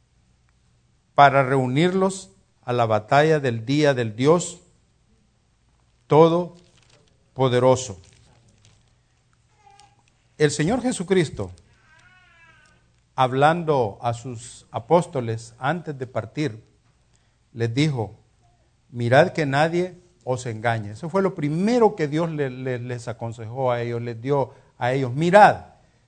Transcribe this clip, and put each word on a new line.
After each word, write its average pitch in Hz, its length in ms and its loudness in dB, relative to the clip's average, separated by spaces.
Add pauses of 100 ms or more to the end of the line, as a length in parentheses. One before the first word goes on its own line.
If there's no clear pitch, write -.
(1160)
para 139 300 6
reunirlos 160 840 0 (320)
a 123 100 -6
la 120 140 0
batalla 143 540 2
del 117 240 -4
día 143 300 2
del 110 220 -4
Dios 156 440 0 (1500)
Todopoderoso. 131 1900 0 (2250)
El 151 140 2
Señor 196 320 -2
Jesucristo, 175 720 -4 (1600)
hablando 135 880 0
a 120 100 -4
sus 117 580 -14
apóstoles 120 880 -2
antes 151 400 -6
de 127 80 -10
partir, 113 560 -8 (880)
les 117 200 -4
dijo, 127 460 -2 (720)
"Mirad 123 400 4
que 160 160 -4
nadie 165 480 -2 (300)
os 127 200 -6
engañe". 110 460 -4
Eso 113 180 -12
fue 190 140 -2
lo 190 120 0
primero 202 600 0
que 151 120 -2
Dios 165 220 -2
le-, 147 200 -4
le-, 127 280 -8
les 120 300 -10
aconsejó 117 640 -6
a 120 80 -2
ellos, 117 220 -6
les 120 180 -10
dio 131 320 -2 (240)
a 123 160 -2
ellos, 123 220 -4
"Mirad 170 520 6 (400)